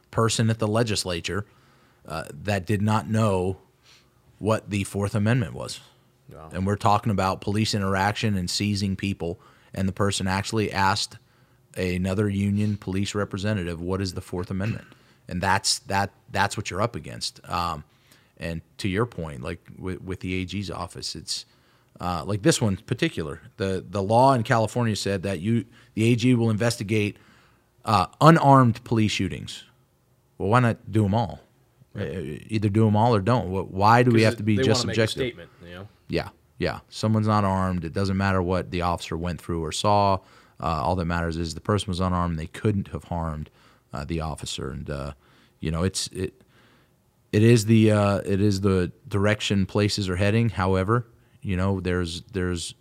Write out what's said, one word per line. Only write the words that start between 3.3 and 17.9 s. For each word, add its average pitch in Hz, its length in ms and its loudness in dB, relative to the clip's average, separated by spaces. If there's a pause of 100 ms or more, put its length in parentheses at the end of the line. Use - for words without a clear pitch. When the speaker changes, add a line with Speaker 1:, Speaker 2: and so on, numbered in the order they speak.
Speaker 1:
what 107 320 0
the 101 140 -2
Fourth 101 300 -4
Amendment 107 400 0
was. - 260 -12 (520)
Speaker 2:
Wow. 78 200 -18
Speaker 1:
And 92 140 -2
we're 101 100 0
talking 104 340 2
about 95 300 0
police 107 340 0
interaction 101 640 0
and 90 140 -2
seizing 101 460 0
people, 92 440 -4 (340)
and 95 140 -2
the 95 40 -2
person 101 360 -2
actually 101 440 -2
asked 98 440 0 (600)
another 92 520 0
union 101 480 0
police 98 380 -4
representative, 98 680 -4
"What 92 200 -4
is 90 140 -4
the 90 60 -8
Fourth 90 300 -8
Amendment?" 98 360 -6 (420)
And 90 120 -6
that's, 95 400 0
that, 98 300 -2 (200)
that's 101 260 0
what 110 140 -8
you're 90 120 -6
up 113 120 -2
against. 67 540 -10
Um, 85 340 -4 (560)